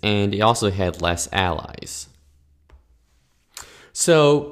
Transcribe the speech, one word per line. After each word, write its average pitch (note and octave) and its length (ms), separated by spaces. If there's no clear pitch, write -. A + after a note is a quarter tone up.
and G2+ 320
it G2 60
also A2 320
had F#2 280
less E2+ 320
allies. - 760
So D3 600